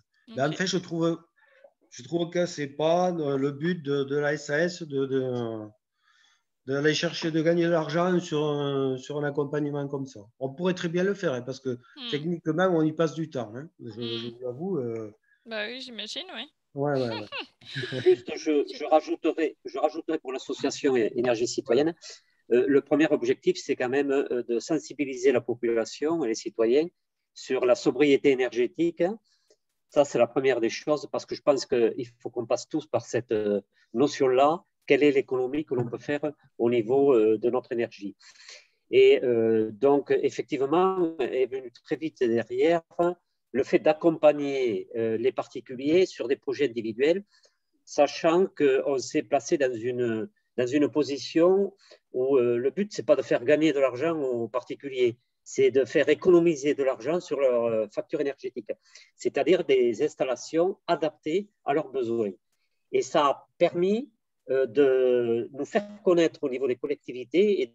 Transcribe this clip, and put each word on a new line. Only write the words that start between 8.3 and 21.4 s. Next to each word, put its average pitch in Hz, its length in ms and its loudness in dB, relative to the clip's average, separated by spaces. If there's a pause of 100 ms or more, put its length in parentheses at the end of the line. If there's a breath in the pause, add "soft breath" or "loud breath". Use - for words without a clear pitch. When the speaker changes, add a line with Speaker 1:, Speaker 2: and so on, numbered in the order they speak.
Speaker 1:
un, 139 540 -2
sur 143 200 -10
un 147 60 -4
accompagnement 143 640 -4
comme 135 180 -6
ça. 110 140 -16 (200)
On 135 140 -6
pourrait 180 200 -2
très 180 160 -6
bien 180 160 -2
le 202 80 0
faire, 170 200 -4
hein, 123 80 -4
parce 127 200 -12
que 123 180 -6 (160 soft breath)
Speaker 2:
Hmm. 247 160 -14
Speaker 1:
techniquement, 160 560 -2
on 165 140 2
y 156 100 2
passe 160 220 -2
du 156 160 -8
temps, 110 260 -8
hein. 151 140 -14 (100)
Je, 131 60 -16
Speaker 2:
Hmm. 117 320 -8
Speaker 1:
je 117 100 -8
vous 120 140 -16
l'avoue, 147 360 -6
euh. 113 380 -8 (300)
Speaker 2:
Bah 214 220 -8
oui, 247 120 -12
j'imagine, 247 560 -12
oui. 254 160 -14 (240)
Speaker 1:
Ouais, 143 180 -2
ouais, 127 160 -2
ouais. 107 160 -8 (360)
<laughs> - 420 -10
Speaker 3:
Juste, - 340 2
je, 147 260 0 (100)
je 147 120 -10
rajouterai, 156 800 0
je 135 140 -10
rajouterai 156 400 -4
pour 131 120 -12
l'association 135 640 -2
É-, 110 200 2
Énergie 120 320 0